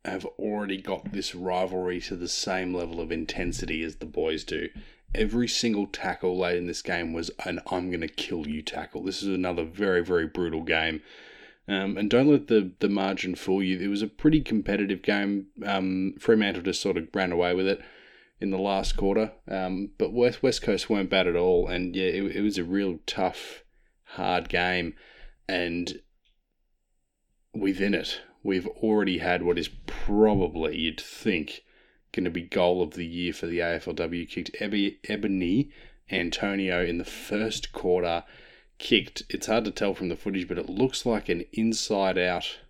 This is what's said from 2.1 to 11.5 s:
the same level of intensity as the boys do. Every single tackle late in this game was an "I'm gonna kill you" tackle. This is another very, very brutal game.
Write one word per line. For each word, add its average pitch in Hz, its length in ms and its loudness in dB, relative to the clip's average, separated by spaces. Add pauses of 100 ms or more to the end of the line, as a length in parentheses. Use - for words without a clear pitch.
the 87 120 -6
same 92 460 -2
level 85 260 -4
of 82 120 -4
intensity 82 680 -4
as 80 140 -6
the - 100 -12
boys 78 380 -2
do. 82 240 -4 (460)
Every 110 340 2
single 104 380 0
tackle 90 520 -2
late 87 180 2
in 87 100 -2
this 85 160 -6
game 85 300 -2
was 85 180 -4 (140)
an 87 160 -4 (100)
"I'm 92 200 -2
gonna 82 180 -4
kill - 380 -6
you" 76 160 -6
tackle. - 400 -8
This 92 200 -4
is 101 60 -2
another 90 360 0
very, 90 400 2
very 85 220 2
brutal 80 360 -2
game. 80 400 0 (680)